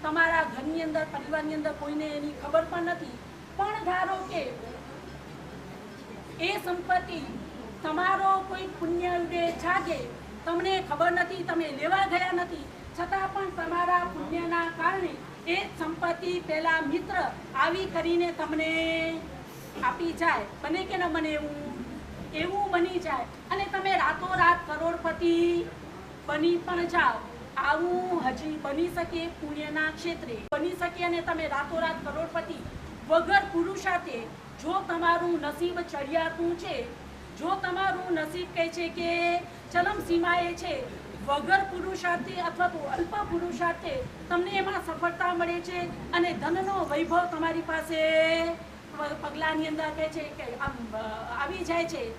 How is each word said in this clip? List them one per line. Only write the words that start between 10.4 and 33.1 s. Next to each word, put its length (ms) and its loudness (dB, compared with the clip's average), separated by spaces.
તમને 440 2
ખબર 220 4
નથી, 320 2
તમે 280 0
લેવા 340 4
ગયા 280 2
નથી, 300 0
છતાં 340 0
પણ 160 -2
તમારા 500 2
પુણ્યના 680 0
કારણે 500 0
એ 120 2
સંપત્તિ 680 0
પેલા 340 4
મિત્ર 340 0
આવી 280 4
કરીને 460 2
તમને 420 0
આપી 300 0
જાય. 320 2
બને 220 0
કે 120 -2
ન 100 2
બને 220 0
એવું? 460 -4
એવું 380 0
બની 280 4
જાય 260 0
અને 140 0
તમે 320 2
રાતોરાત 600 6
કરોડપતિ 1000 2
બની 320 4
પણ 280 0
જાઓ. 280 6
આવું 720 4
હજી 340 -2
બની 340 0
શકે 320 -2
પુણ્યના 640 -2
ક્ષેત્રે. 460 -6
બની 180 2
શકે 320 -2
અને 180 2
તમે 260 -2
રાતોરાત 580 0
કરોડપતિ 480 -4
વગર 340 8